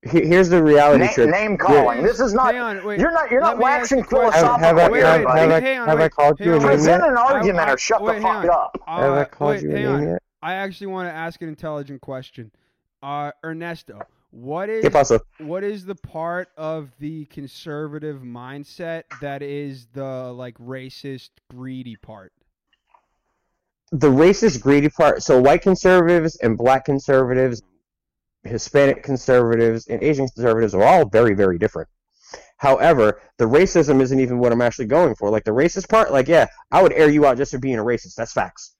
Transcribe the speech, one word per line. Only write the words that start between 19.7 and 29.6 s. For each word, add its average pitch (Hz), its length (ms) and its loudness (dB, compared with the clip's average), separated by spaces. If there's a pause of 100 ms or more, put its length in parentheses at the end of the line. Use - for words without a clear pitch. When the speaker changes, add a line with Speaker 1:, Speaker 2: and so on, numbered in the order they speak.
Speaker 3:
the, 131 400 -12
like, 123 240 -16
racist, 131 720 -16 (200)
greedy 127 460 -16
part? 101 380 -20 (1600)
Speaker 1:
The 151 180 2
racist, 160 500 2
greedy 143 300 2
part. - 340 0
So 131 160 4
white 143 220 4
conservatives 175 800 2
and 113 160 0
black 127 260 2
conservatives, 131 800 0 (840)
Hispanic 139 600 0
conservatives, 117 840 0